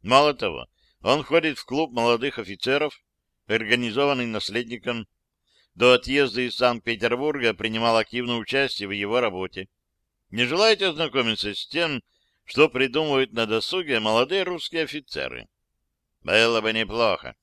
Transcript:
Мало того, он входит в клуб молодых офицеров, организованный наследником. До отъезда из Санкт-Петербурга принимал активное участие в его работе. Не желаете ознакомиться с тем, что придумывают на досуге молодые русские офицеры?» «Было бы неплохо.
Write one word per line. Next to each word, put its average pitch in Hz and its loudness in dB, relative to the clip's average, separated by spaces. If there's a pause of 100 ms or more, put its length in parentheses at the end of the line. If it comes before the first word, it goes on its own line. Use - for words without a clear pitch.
Мало 139 6
того, 101 -6 (340)
он 139 2
входит 160 2
в - -14
клуб 135 -2
молодых 120 0
офицеров, 127 -4 (440)
организованный 120 0
наследником. 113 -6 (680)
До 123 6
отъезда 127 2
из 120 -4
Санкт-Петербурга 120 0
принимал 113 0
активное 120 0
участие 117 -2
в - -6
его 104 0
работе. 95 -6 (600)
Не 117 -2
желаете 196 2
ознакомиться 123 -2
с - -10
тем, 151 -4 (460)
что 147 4
придумывают 135 0
на 113 0
досуге 123 -2
молодые 123 2
русские 165 -6
офицеры?» 67 -10 (720)
«Было 113 2
бы 110 0
неплохо. 107 -2